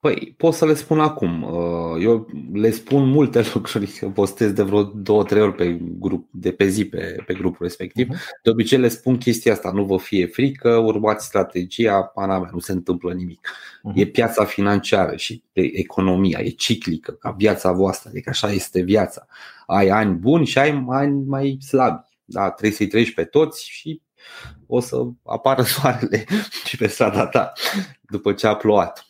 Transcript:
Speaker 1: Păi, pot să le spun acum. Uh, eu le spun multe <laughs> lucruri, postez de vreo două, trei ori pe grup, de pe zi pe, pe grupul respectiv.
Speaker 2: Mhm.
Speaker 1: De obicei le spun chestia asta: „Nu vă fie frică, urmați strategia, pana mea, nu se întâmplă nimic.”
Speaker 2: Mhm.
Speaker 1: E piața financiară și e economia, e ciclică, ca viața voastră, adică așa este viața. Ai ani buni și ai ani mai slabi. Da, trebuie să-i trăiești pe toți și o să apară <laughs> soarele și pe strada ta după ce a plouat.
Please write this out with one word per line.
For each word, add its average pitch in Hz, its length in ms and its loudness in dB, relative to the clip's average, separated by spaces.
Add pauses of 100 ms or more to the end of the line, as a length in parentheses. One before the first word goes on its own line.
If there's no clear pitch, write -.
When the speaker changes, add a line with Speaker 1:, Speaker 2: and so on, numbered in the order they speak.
Speaker 1:
Păi, - 360 -2
pot 165 180 2
să 160 120 2
le 156 80 4
spun 156 260 0
acum. 101 420 0
Uh, 85 600 -4
eu 113 240 2 (260)
le 107 180 2
spun 135 380 2
multe 135 380 4
<laughs> - 80 -8
lucruri, 101 600 -4
postez 101 380 0
de 101 100 0
vreo 101 200 2
două, 104 420 0
trei 104 180 4
ori 98 120 2
pe 87 260 -2 (180)
grup, 90 340 -4
de 92 200 -4
pe 98 140 2
zi 98 180 0
pe, 85 420 -8
pe 92 80 -4
grupul 87 320 -4
respectiv. 104 420 -4
Speaker 2:
Mhm. 160 100 -8 (240)
Speaker 1:
De 117 80 4
obicei 113 280 2
le 123 100 4
spun 123 300 0
chestia 117 340 2
asta: - 180 -4
„Nu 101 140 0
vă 95 120 0
fie 92 300 0
frică, 123 500 0
urmați 107 500 2
strategia, 95 760 0
pana 98 360 -4
mea, 90 140 -6
nu 87 60 -8
se 90 140 -8
întâmplă 87 400 -4
nimic.” 90 380 -10 (320)
Speaker 2:
Mhm. 98 160 -2
Speaker 1:
E - 80 4
piața 113 380 0
financiară 98 720 0
și - 260 -10 (100)
e 90 260 0
economia, 92 600 0
e - 80 -2
ciclică, - 640 -4
ca - 180 -10
viața 95 420 2
voastră, 92 380 0
adică - 200 -12
așa - 200 -2
este 95 300 -2
viața. 95 460 0 (400)
Ai 98 220 4
ani 101 260 2
buni 131 320 2
și - 120 0
ai 143 300 2
ani 139 380 0
mai 135 340 -2
slabi. - 480 0 (160)
Da, 98 260 -4
trebuie 104 260 -2
să-i 104 100 0
trăiești 110 280 0
pe 82 100 -2
toți - 460 0
și 156 300 -14 (680)
o 123 140 0
să 123 220 -4 (220)
apară 127 440 0
<laughs> - 80 -2
soarele 120 480 0 (400)
și - 120 -8
pe 110 100 -2
strada 107 400 0
ta - 260 0 (480)
după 104 320 -4
ce 104 140 -2
a 104 80 4
plouat. 101 560 0